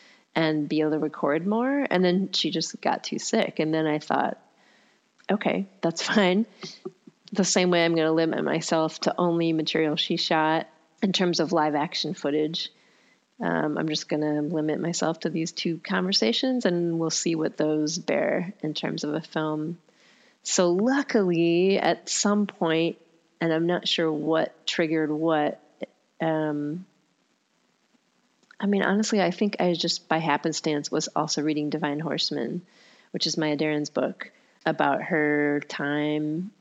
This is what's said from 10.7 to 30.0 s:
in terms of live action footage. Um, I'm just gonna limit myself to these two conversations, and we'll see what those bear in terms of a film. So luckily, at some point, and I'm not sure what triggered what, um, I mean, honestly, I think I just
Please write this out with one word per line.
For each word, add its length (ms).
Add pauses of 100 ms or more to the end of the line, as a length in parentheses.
in 100
terms 280
of 120
live 240
action 380
footage. 560 (680)
Um, 380
I'm 100
just 220
gonna 320
limit 380
myself 420
to 80
these 220
two 320
conversations, 840
and 340
we'll 120
see 240
what 220
those 420
bear 540 (100)
in 100
terms 300
of 100
a 80
film. 560 (640)
So 300
luckily, 1040
at 320
some 380
point, 500 (440)
and 120
I'm 140
not 200
sure 240
what 540
triggered 460
what, 480 (600)
um, 640 (1700)
I 60
mean, 160
honestly, 400
I 100
think 280
I 140
just 340